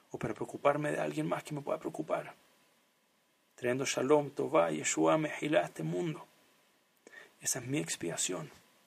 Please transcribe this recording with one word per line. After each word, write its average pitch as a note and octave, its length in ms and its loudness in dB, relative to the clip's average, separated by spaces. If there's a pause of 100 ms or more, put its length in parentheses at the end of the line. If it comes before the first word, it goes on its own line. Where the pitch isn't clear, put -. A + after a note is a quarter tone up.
(100)
o - 80 -8
para A2 160 -4
preocuparme D3 580 0
de D#3 80 0
alguien D3+ 260 -2
más - 160 -2
que - 120 -8
me D3 60 -4
pueda - 180 -2
preocupar, D#3 560 -4 (1200)
trayendo B2+ 300 0
Shalom, C#3 460 4
Tová, D#3+ 400 2
Yeshua, D#3 480 4
Mejilá D3+ 420 2
a F3 60 2
este - 160 -10
mundo. E3 440 -2 (1120)
Esa C#3+ 200 -2
es A#2+ 60 -8
mi C3+ 120 0
expiación. E3 720 -4 (360)